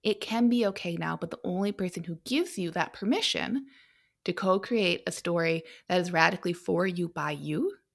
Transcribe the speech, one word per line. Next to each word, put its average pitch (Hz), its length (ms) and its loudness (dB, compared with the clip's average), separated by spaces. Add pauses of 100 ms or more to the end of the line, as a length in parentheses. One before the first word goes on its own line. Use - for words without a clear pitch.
It 214 180 2
can 240 280 4
be 240 180 4
okay 175 300 -2
now, 165 200 -2
but 165 140 -6
the - 120 -10
only 196 280 -2
person 180 320 -4
who 165 220 -8
gives 320 320 -2
you 170 140 -2
that 160 220 -2
permission 269 720 0 (600)
to 185 80 -2
co-create 196 720 2
a - 40 -2
story 165 520 0 (240)
that 185 120 2
is 175 120 -2
radically 175 420 4
for 175 320 0
you 175 240 -2
by 151 220 -4
you 151 420 -2 (220)